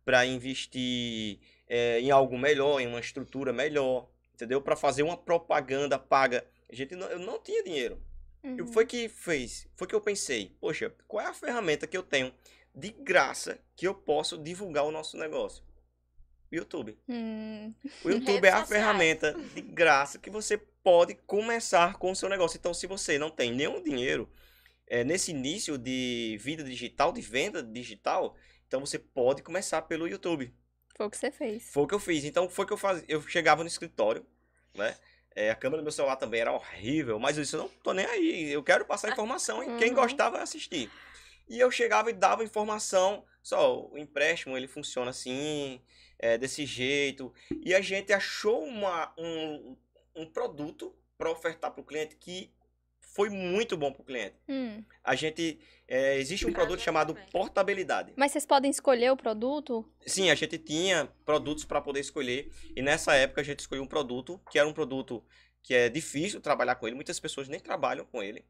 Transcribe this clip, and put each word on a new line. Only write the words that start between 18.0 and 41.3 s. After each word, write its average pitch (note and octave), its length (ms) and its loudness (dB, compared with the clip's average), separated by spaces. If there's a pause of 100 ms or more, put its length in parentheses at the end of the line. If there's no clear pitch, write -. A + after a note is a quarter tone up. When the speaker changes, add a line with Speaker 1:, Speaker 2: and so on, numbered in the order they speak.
Speaker 1:
O - 60 -2
YouTube A#3 240 2
Speaker 3:
Redes F#3+ 160 8
Speaker 1:
é - 20 4
a G3+ 80 4
Speaker 3:
sociais. - 100 -4
Speaker 1:
ferramenta F3+ 640 4
de E3 280 -12
graça D3 580 4
que - 100 -16
você G#3 280 -2
pode F3 580 4 (100)
começar G#3 720 2
com F#3 140 -2
o F#3+ 40 -4
seu G3 120 -4
negócio. F#3 300 0
Então, F3 160 -4
se E3+ 120 -6
você F#3 320 -2
não D3+ 140 0
tem B2 220 0
nenhum F3 280 -2
dinheiro, C#3 480 -2 (580)
é, A#2+ 160 0
nesse F3 280 0
início D3 480 -4
de A#2+ 600 -4
vida D3+ 240 -8
digital, B2+ 480 -2
de A#3 100 -8
venda D3+ 420 -2
digital, A#2+ 720 -4 (320)
então C3 120 -2
você C#3 200 -8
pode C3 420 0
começar E3 420 -4
pelo E3 240 -4
YouTube. F3 460 -4 (420)
Speaker 2:
Foi G#3 120 -4
o - 20 -4
que - 80 -14
você C#4 140 -4
fez. A#3 400 -8
Speaker 1:
Foi C#3+ 120 2
o D3 40 0
que F#3+ 80 -2
eu G#3 40 0
fiz. E3 240 -2
Então, F3 240 0
foi G3 180 -4
o - 20 -12
que - 60 -2
eu G3+ 40 -4
fazia. F#3+ 300 0
Eu D3+ 160 -2
chegava D#3+ 400 4
no E3 40 -6
escritório, - 560 -2 (520)
né? G#2 200 -2 (400)
É, G#2+ 160 2
a A2 40 2
câmera D#3+ 260 -2
do - 20 -8
meu D3+ 80 -4
celular C#3 240 0
também A#2 240 -2
era A#2+ 140 2
horrível, A#2 680 -2
mas C#3 180 2
eu D3+ 60 -2
disse, C3+ 120 -6
"Eu D3+ 80 -2
não F#4+ 60 -8 (140)
tô - 80 -2
nem - 140 0
aí, E4 480 0
eu D3 100 -2
quero F#3 220 6
passar - 260 -2
informação A3+ 520 -2
e A#3+ 140 -6
quem A#3 120 4
Speaker 2:
Uhum. B3 60 0
Speaker 1:
gostar A#3+ 340 4
vai - 120 -6
assistir." - 480 -6 (600)